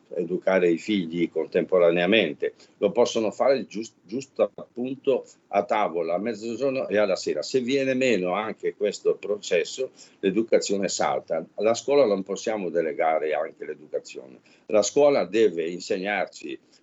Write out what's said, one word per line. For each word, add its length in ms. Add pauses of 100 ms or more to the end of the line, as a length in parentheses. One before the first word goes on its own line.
(120)
educare 560
i 80
figli 540
contemporaneamente, 1200 (240)
lo 140
possono 400
fare 340
giust-, 380
giusto 520
appunto 680 (240)
a 160
tavola, 520
a 20
mezzogiorno 720
e 100
alla 180
sera. 240
Se 200
viene 340
meno 400
anche 400
questo 400
processo, 800 (260)
l'educazione 720
salta. 540 (140)
La 180
scuola 300
non 180
possiamo 460
delegare 640
anche 320
l'educazione, 760 (260)
la 160
scuola 420
deve 420
insegnarci, 920 (240)